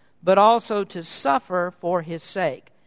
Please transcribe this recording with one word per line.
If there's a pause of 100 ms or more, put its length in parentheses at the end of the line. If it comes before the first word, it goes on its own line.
(220)
but
also
to
suffer
for
His
sake, (180)